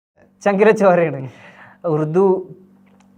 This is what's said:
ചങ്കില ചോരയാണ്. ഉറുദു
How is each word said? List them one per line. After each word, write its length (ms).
ചങ്കില 260
ചോരയാണ്. 380
ഉറുദു 300